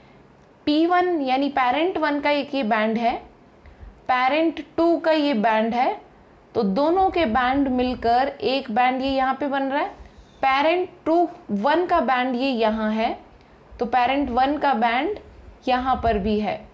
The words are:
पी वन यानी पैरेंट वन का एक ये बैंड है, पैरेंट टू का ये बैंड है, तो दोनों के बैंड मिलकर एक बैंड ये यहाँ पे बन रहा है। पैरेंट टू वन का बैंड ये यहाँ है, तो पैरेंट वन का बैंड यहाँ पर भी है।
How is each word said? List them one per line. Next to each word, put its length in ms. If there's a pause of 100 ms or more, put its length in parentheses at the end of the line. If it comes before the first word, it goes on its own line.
(680)
पी 180
वन 360
यानी 280
पैरेंट 480
वन 220
का 120
एक 240
ये 80
बैंड 340
है, 160 (920)
पैरेंट 560 (140)
टू 200
का 140
ये 220
बैंड 400
है, 220 (600)
तो 80
दोनों 460
के 160
बैंड 420
मिलकर 720
एक 300
बैंड 300
ये 100
यहाँ 280
पे 80
बन 160
रहा 180
है। 140 (460)
पैरेंट 480 (160)
टू 220 (240)
वन 340
का 160
बैंड 340
ये 140
यहाँ 420
है, 260 (640)
तो 60
पैरेंट 440
वन 280
का 160
बैंड 440 (500)
यहाँ 360
पर 160
भी 200
है। 340